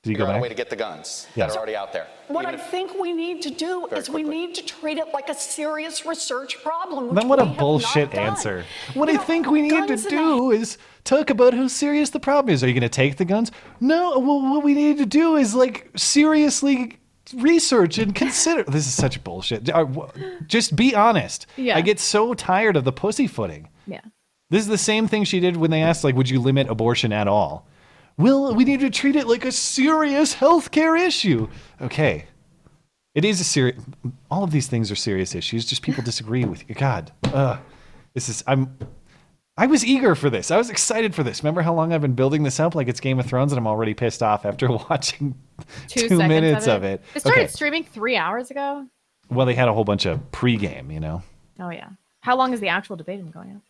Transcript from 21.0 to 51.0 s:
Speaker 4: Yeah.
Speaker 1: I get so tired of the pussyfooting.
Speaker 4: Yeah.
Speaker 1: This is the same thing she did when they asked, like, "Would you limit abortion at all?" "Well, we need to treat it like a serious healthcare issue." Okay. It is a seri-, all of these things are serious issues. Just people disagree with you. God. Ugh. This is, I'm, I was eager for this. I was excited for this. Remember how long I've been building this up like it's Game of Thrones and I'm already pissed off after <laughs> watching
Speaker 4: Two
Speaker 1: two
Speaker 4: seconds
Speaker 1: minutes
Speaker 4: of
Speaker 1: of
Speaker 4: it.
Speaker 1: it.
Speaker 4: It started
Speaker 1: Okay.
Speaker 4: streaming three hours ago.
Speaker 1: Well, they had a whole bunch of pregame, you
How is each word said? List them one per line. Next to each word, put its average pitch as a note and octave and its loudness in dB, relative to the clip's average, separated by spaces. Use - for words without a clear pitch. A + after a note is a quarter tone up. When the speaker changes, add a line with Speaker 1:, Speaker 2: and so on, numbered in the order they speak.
Speaker 4:
Yeah. A#3+ 0
Speaker 1:
I E3 4
get G3 2
so A3 2
tired G3 2
of C3 2
the C3 0
pussyfooting. A2 -4
Speaker 4:
Yeah. - -12
Speaker 1:
This G#3+ 2
is G3+ -6
the G#3+ 0
same A3 0
thing G#3+ 0
she F3+ 0
did F3+ 2
when D#3+ 2
they D#3 2
asked, D#3+ 2
like, C3+ 2
"Would B2+ 2
you C3 2
limit C3+ 2
abortion A2+ 0
at G#2 0
all?" F#2 0
"Well, C4+ 4
we B3 6
need C4+ 2
to C4+ 2
treat C#4 2
it C4 0
like A#3 2
a B3+ -2
serious D4 2
healthcare D#4+ 4
issue." F3 0
Okay. A#2+ -2
It D#3 2
is G3+ 2
a F3 -4
seri-, B2+ 0
all F#3+ -2
of D#3+ -2
these C3+ 0
things A2+ -2
are G2 -6
serious F#2+ -2
issues. A2+ -6
Just - -4
people C3+ -4
disagree A#2 -4
with - -6
you. A2 -12
God. A2+ -2
Ugh. C3+ 0
This B2 -6
is, - -8
I'm, C3+ 0
I A3+ 4
was C4+ 4
eager B3 4
for C#3+ 0
this. G2 -2
I F3 4
was A#3+ 0
excited G#3+ 0
for D#3+ -2
this. - -4
Remember D#3+ 0
how E3+ 2
long E3 0
I've D#3 2
been C3 2
building C#3 2
this C#3 -2
up E3+ 2
like C3+ 0
it's B2 -4
Game C3 0
of B2+ 0
Thrones C#3 0
and B2+ 0
I'm A2+ -2
already G#2+ 0
pissed A#2+ -2
off G#2+ 2
after A#2+ 0
<laughs> A2+ -4
watching C#3 -4
Speaker 4:
Two B3 -4
Speaker 1:
two A#3 0
Speaker 4:
seconds E3 4
Speaker 1:
minutes D#3 2
Speaker 4:
of A2+ 4
Speaker 1:
of F#2+ -2
Speaker 4:
it. G2 -4
Speaker 1:
it. - -8
Speaker 4:
It - -4
started - 4
Speaker 1:
Okay. - 0
Speaker 4:
streaming D#4 -4
three A3+ -4
hours G3+ -4
ago. C#4 -6
Speaker 1:
Well, B2+ 2
they B2 2
had B2 2
a A2 2
whole A2 0
bunch G2+ 0
of D#2+ -4
pregame, G2 -2
you D#2 -10